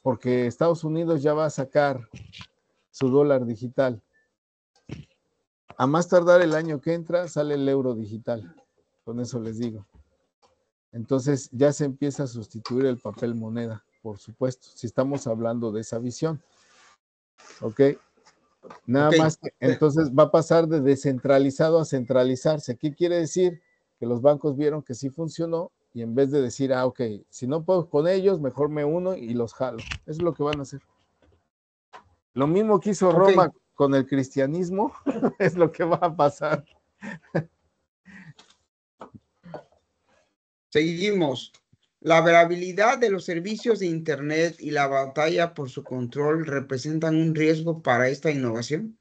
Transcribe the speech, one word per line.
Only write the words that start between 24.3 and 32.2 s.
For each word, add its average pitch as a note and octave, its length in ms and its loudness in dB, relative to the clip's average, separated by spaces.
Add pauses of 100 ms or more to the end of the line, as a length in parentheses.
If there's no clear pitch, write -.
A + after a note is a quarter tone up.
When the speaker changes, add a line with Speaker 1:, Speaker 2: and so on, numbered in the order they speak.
Speaker 1:
vieron D3 260 -2
que B2 140 -10
sí C3+ 140 -8
funcionó E3 640 -6 (220)
y A#2+ 80 -10
en A2+ 140 -8
vez C3+ 160 2
de D3 100 2
decir, C3 320 -2
"Ah, B2+ 120 0
ok, B2+ 160 -4 (280)
si - 180 -10
no D#3+ 160 -4
puedo - 260 0
con D3+ 180 0
ellos, F#3+ 320 2
mejor C#3+ 300 -2
me D3+ 160 -2
uno F3+ 300 -2
y A#2+ 180 -8
los A#2 200 -4
jalo". B2 260 -6
Eso - 260 -12
es D#3 160 -8
lo E3+ 120 0
que D3 100 -6
van D3 160 -2
a C#3 40 -8
hacer. C#3 180 -14 (1500)